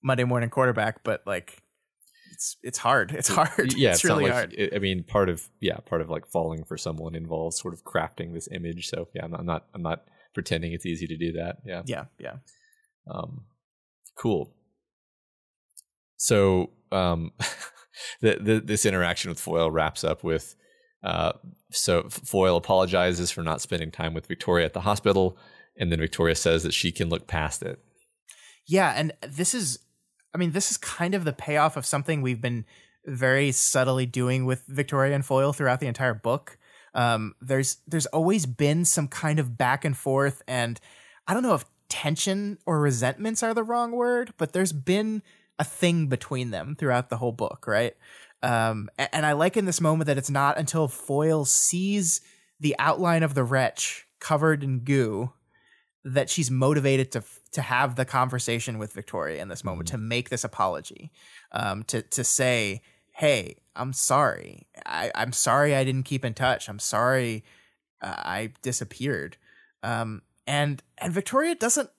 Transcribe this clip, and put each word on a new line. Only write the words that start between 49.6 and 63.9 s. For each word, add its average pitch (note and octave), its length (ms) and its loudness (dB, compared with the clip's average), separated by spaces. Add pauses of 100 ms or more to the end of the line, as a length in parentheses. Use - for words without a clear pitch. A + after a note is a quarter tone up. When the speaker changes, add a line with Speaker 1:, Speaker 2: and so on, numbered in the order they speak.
Speaker 1:
this E3+ 160 0
moment D#3 260 4
that C#3 100 4
it's C3+ 120 -4
not C#3+ 280 2
until D#3 300 0
Foyle D3 580 0
sees F#3 760 2 (380)
the D3+ 200 2
outline E3 440 4
of D3 100 0
the C3+ 100 2
wretch B2 640 0 (120)
covered D3+ 440 2
in C3 160 -2
goo B2 540 0 (720)
that C3+ 240 0
she's C#3+ 200 -2
motivated C3+ 600 2
to B2 80 -4
f-, - 200 -16 (120)
to C#3+ 100 -4
have B2+ 340 0
the C3 100 -2
conversation B2 720 -2
with G#2 160 -10
Victoria D#2+ 480 -8
in F#2+ 80 -10
this - 160 -12
moment, E2+ 240 -6
Speaker 2:
Mm-hmm. - 80 -6
Speaker 1:
to G#2+ 60 -6
make A#2+ 260 -4
this - 160 -4
apology, F#2+ 640 -4 (400)
um, G#2 320 -4
to, A2 200 -4
to - 200 -4
say, A#2 580 2 (300)
"Hey, B2+ 460 0 (180)
I'm C3 160 -6